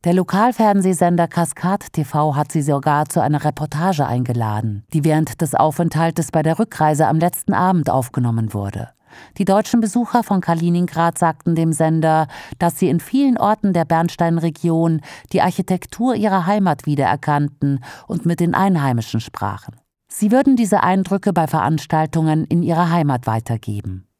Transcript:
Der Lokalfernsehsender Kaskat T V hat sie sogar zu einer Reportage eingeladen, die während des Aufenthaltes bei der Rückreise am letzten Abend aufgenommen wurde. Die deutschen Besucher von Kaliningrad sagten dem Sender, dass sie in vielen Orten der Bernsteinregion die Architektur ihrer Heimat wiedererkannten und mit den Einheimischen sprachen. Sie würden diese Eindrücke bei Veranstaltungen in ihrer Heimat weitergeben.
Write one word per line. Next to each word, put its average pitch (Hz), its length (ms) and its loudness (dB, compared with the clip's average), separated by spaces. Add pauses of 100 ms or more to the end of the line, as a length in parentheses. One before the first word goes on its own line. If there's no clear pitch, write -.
Der 175 100 2
Lokalfernsehsender 185 1120 2
Kaskat 175 640 -4
T 156 100 -2
V 151 320 0
hat 147 160 -2
sie 156 120 0
sogar 147 460 0
zu 170 120 -2
einer 143 240 0
Reportage 151 600 -2
eingeladen, 110 880 -2
die 151 120 0
während 156 360 0
des 156 140 -2
Aufenthaltes 165 760 0
bei 156 100 0
der 160 160 0
Rückreise 156 480 0
am 160 140 2
letzten - 340 -2
Abend 180 340 2
aufgenommen 117 640 -2
wurde. 101 360 -6 (500)
Die 196 60 0
deutschen 214 360 2
Besucher 226 440 0
von 190 160 0
Kaliningrad 170 760 0
sagten 165 360 0
dem 165 180 2
Sender, 160 540 2 (320)
dass 170 220 -2
sie 175 80 2
in 165 100 2
vielen 262 400 0
Orten 202 360 0
der 165 100 2
Bernsteinregion 165 1200 0 (300)
die - 80 2
Architektur 196 760 -2
ihrer 190 300 0
Heimat 190 380 0
wiedererkannten 143 1000 0 (240)
und - 180 -4
mit 170 140 0
den 175 160 2
Einheimischen 135 640 0
sprachen. - 560 -10 (320)
Sie 208 240 0
würden 269 240 4
diese 208 260 2
Eindrücke 190 500 0
bei 160 140 2
Veranstaltungen 156 1000 0
in 170 180 0
ihrer 170 260 2
Heimat 147 380 0
weitergeben. 107 800 -6 (120)